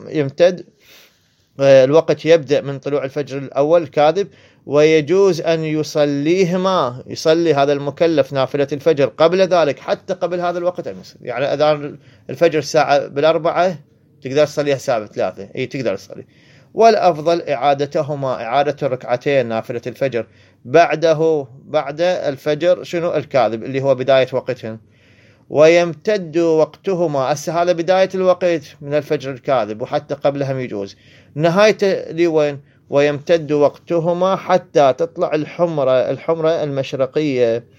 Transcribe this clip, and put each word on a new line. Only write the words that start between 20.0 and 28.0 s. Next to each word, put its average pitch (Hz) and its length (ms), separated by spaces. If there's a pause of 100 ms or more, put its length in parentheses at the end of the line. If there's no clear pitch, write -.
بعده، 156 800 (180)
بعد 147 360
الفجر 156 800
شنو؟ 170 320
الكاذب، 117 500
اللي 131 180
هو 135 120
بداية 131 380
وقتهن. 120 460 (680)
ويمتد 170 920
وقتهما. 156 920
هسه 160 300
هذا 180 100
بداية 185 420